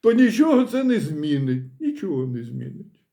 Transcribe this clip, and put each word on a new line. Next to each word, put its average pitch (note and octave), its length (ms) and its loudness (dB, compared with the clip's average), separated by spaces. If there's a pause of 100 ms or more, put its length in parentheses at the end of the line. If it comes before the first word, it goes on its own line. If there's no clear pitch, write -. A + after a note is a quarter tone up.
то A3+ 100 4
нічого B3+ 540 4
це C4 180 -2
не B3 160 2
змінить. C#3+ 640 -2 (160)
Нічого F#3 480 -4
не A#2+ 160 -8
змінить. B2 580 -14 (120)